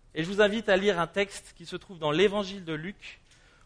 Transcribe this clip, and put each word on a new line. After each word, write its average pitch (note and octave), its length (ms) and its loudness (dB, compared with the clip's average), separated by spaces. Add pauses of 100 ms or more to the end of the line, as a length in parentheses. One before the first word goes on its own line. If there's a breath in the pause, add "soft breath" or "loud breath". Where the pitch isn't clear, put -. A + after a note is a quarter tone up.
(140)
Et D#3 100 -4
je F3+ 60 -6
vous G3+ 100 2
invite G#3+ 300 2
à F#3 80 6
lire F#3+ 200 2
un E3 80 0
texte - 520 -6
qui E3 80 -18
se F3+ 100 -10
trouve F3 220 -18
dans D3+ 120 0
l'Évangile G3 540 0
de D#3+ 80 -8
Luc, D#3+ 480 -10 (460 soft breath)